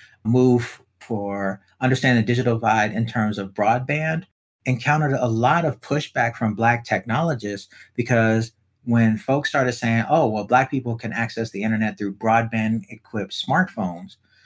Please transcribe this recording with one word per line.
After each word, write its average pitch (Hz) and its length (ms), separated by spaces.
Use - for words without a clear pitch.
move 123 580
for 101 600
understanding 127 420
the 98 40
digital 120 280
divide 110 380
in 113 140
terms 107 320
of 98 160
broadband 143 680
encountered 147 480
a 127 160
lot 127 360
of 143 160
pushback 123 560
from 110 180
Black 117 300
technologists, 113 880
because 113 580
when 117 320
folks - 320
started 127 240
saying, 113 380
"Oh, 151 180
well, 107 160
Black 127 260
people 120 260
can 113 160
access 113 380
the 101 120
internet 110 340
through 101 180
broadband 113 760
equipped - 420
smartphones," 110 840